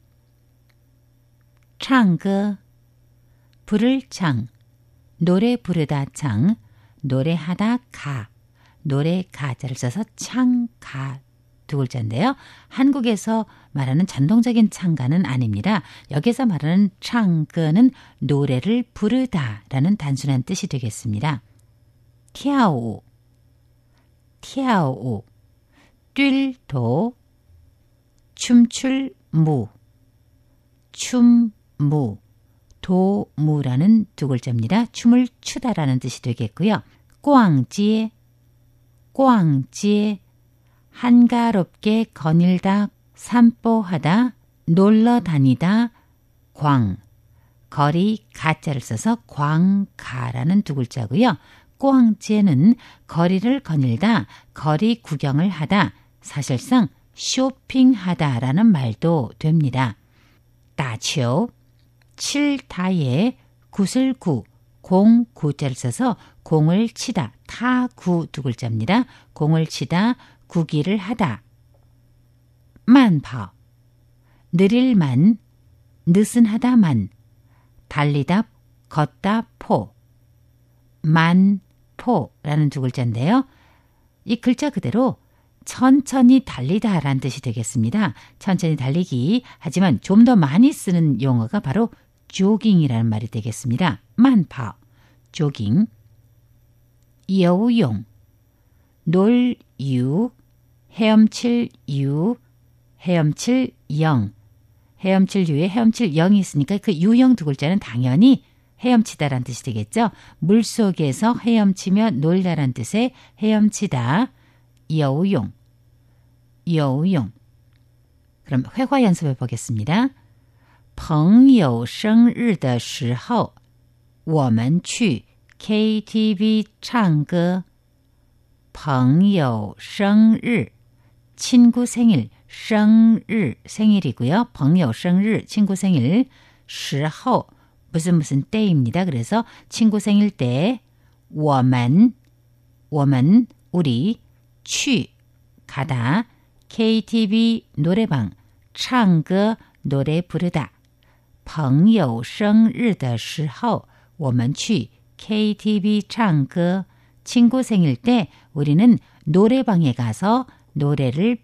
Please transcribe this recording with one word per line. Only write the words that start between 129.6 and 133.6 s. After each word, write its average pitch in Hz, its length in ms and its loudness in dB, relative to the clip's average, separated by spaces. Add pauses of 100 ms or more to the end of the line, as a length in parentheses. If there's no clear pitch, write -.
친구 240 500 4
생일, 220 440 2 (180)
生日, 214 1200 2